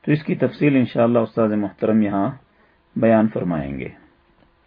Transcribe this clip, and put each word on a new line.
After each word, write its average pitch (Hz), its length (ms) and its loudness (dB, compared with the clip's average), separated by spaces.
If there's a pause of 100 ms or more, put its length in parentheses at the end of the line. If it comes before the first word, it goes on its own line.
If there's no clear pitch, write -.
تو 147 80 -2
اس 147 120 0
کی 185 120 -4
تفصیل 139 400 0
انشاءاللہ 120 440 2
استاد 110 380 0
محترم 110 440 0
یہاں 101 280 0 (680)
بیان 110 380 4
فرمائیں 73 460 -4
گے۔ 50 100 -10 (760)